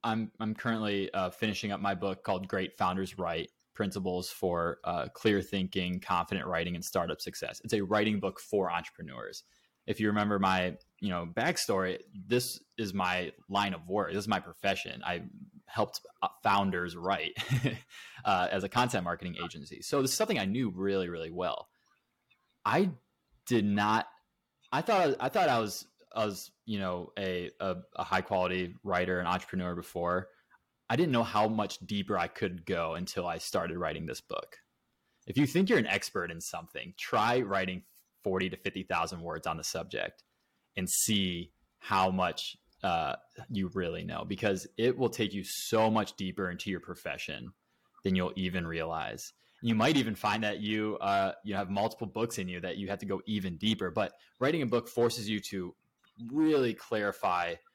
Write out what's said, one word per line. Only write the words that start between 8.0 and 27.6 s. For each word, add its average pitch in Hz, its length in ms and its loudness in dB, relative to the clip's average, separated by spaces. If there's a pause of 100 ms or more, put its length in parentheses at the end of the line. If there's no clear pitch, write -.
book 92 200 -4
for 92 320 0
entrepreneurs. 69 720 -8 (420)
If 107 140 -2
you 107 80 4
remember 104 320 4
my, 92 380 2 (220)
you 101 100 -2
know, 87 220 -2
backstory, 98 680 0 (280)
this 123 320 0 (180)
is 104 160 -4
my 90 400 0 (160)
line 98 240 2
of 82 140 -10
work. 95 220 0
This 98 140 -2
is 101 40 -4
my 101 120 2
profession. - 640 -4
I 87 180 -2 (440)
helped, - 340 -2 (200)
uh, - 80 0 (120)
founders 92 540 2
write, 85 380 -2 (440)
<laughs> - 480 -18
uh, 90 260 4
as 95 120 0
a 98 60 -4
content 120 340 0
marketing 87 400 -4
agency. 76 380 -12
So - 200 0
this 131 100 2
is - 60 0
something 214 220 2
I 98 60 0
knew 110 280 0
really, 95 360 0
really 82 220 -6
well. 87 360 -2 (960)
I 165 260 4 (540)
did 113 200 4
not, 104 420 4 (640)
I - 100 2
thought, 175 380 4
I 131 100 0
thought 180 200 4
I 120 100 6
was, 107 260 -2 (300)
I 110 100 2
was, 98 260 -4 (140)
you 107 140 -2
know, 90 380 -2
a, 92 320 -2 (100)
a, 92 180 0 (180)